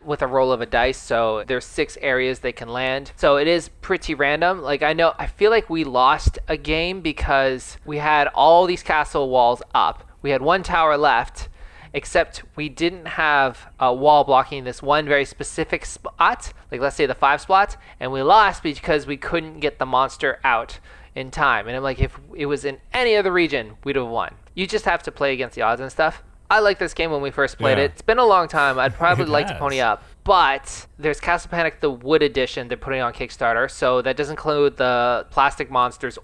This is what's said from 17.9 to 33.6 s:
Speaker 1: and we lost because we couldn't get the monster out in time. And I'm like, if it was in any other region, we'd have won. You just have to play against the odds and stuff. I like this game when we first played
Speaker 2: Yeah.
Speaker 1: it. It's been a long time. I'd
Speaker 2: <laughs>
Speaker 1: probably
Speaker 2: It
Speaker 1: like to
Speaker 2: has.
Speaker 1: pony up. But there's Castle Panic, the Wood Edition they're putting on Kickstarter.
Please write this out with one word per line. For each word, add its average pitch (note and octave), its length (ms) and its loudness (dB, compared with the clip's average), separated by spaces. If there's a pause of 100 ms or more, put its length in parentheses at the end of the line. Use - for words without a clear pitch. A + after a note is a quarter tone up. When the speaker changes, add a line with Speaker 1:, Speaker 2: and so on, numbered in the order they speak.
Speaker 1:
and B2+ 100 -6
we C3+ 120 -4
lost G3 420 4
because D3 420 -2
we C#3+ 100 -8
couldn't D#3 440 -6
get D3 180 -4
the C3 80 -4
monster C3 560 0
out B2 380 0 (340)
in C3 160 -10
time. A#2+ 380 0
And B2 80 -6
I'm C3+ 80 -6
like, C3 160 -2
if C3+ 180 -4 (160)
it D3 120 -6
was C#3 180 -4
in C3+ 140 -6 (140)
any A#3+ 220 2
other F#3+ 180 2
region, C#3 520 0
we'd C#3 100 -2
have B2+ 140 -2
won. A2+ 260 -4 (200)
You F#3 120 -6
just G#3 200 -4
have F3 180 0
to - 80 -10
play C#3 200 -2
against B2 220 -6
the A#2+ 80 -4
odds A#2 180 0
and C3 120 -10
stuff. D#3+ 320 -2 (260)
I G#3 80 4
like G3+ 220 2
this E3+ 140 -4
game E3 180 -2
when C#3+ 100 -2
we C#3 80 -4
first C3+ 280 -2
played C3+ 200 2
Speaker 2:
Yeah. C#3 60 2
Speaker 1:
it. C#3 80 -2
It's - 100 -20
been A3+ 160 2
a A#3+ 80 6
long F3+ 220 6
time. C#3+ 300 2
I'd B2+ 160 2
Speaker 2:
<laughs> - 20 -14
Speaker 1:
probably E3+ 280 2
Speaker 2:
It D#3 40 -6
Speaker 1:
like D3 180 2
to - 60 -6
Speaker 2:
has. - 80 -8
Speaker 1:
pony C#3 200 -2
up. A2 220 0 (220)
But E3 640 2 (120)
there's D3 220 -2
Castle E3+ 300 -2
Panic, E3+ 300 -2
the D3 100 0
Wood C3+ 340 0
Edition B2+ 420 -2
they're A#2+ 100 -8
putting C3 260 -6
on A#2+ 100 -2
Kickstarter. A#2+ 580 -2